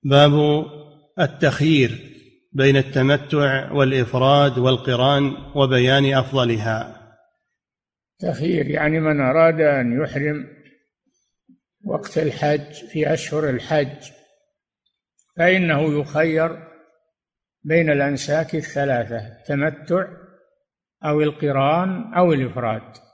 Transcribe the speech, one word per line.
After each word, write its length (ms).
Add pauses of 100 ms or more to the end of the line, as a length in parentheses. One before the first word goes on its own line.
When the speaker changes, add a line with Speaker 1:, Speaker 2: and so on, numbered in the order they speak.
Speaker 1:
باب 600 (540)
التخيير 720 (640)
بين 240
التمتع 960
والإفراد 840
والقران 760 (220)
وبيان 580
أفضلها. 840 (1200)
Speaker 2:
تخيير 480
يعني 320
من 220
أراد 400
أن 420
يحرم 440 (1400)
وقت 320
الحج 560 (180)
في 220
أشهر 360
الحج 600 (1300)
فإنه 600
يخير 720 (920)
بين 260
الأنساك 680
الثلاثة، 600
التمتع 880 (1000)
أو 160
القران 920
أو 200
الإفراد، 480 (320)